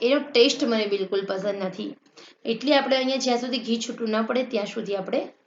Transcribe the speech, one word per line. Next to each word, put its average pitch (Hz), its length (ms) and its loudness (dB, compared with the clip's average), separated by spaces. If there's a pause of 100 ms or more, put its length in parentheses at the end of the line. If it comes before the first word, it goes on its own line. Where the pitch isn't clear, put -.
એનો 262 180 4
ટેસ્ટ 277 440 4
મને 226 220 2
બિલકુલ 196 400 0
પસંદ 196 380 -4
નથી. 185 280 -6 (540)
એટલે 254 300 2
આપણે 262 200 4
અહીંયા 262 220 0
જ્યાં 240 220 0
સુધી 254 180 -4
ઘી 226 200 -2
છૂટું 226 320 -6
ન 214 140 0
પડે 247 200 0
ત્યાં 208 220 -2
સુધી 202 300 -6
આપણે 196 260 -2 (260)